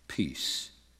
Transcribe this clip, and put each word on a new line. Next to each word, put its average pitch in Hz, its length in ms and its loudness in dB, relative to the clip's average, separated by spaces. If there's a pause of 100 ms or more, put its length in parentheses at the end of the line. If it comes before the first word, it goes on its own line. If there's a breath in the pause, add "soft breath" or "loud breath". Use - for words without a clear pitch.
Peace, - 640 0 (280)